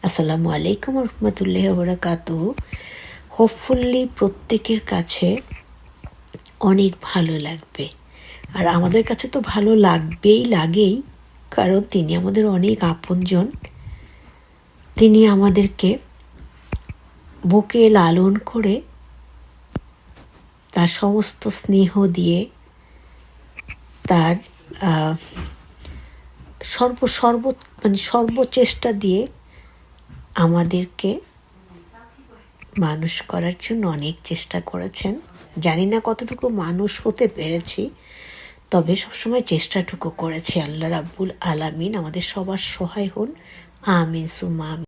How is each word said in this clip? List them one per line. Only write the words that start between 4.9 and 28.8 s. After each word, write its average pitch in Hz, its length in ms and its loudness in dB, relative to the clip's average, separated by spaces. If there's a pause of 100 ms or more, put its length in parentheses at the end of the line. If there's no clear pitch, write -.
অনেক 196 420 4
ভালো 160 380 -2
লাগবে, 151 480 -10 (680)
আর 180 140 0
আমাদের 175 360 4
কাছে - 240 -4
তো 254 160 -2
ভালো 214 320 4
লাগবেই, 190 680 4
লাগেই, 196 560 2 (500)
কারণ 190 300 2
তিনি 175 340 -2
আমাদের 196 300 2
অনেক 202 380 2
আপনজন। 180 680 0 (1400)
তিনি 220 320 8
আমাদেরকে 196 680 4 (1500)
বুকে 214 420 6
লালন 185 460 6
করে, 214 460 -2 (1900)
তার 175 160 2
সমস্ত 208 600 0
স্নেহ 196 600 2
দিয়ে, 175 380 0 (1600)
তার, 170 280 2 (460)
আহ, 160 340 0 (1500)
সর্ব, 247 440 0
সর্ব, 240 400 2 (360)
মানে, 196 140 2
সর্বচেষ্টা 240 960 0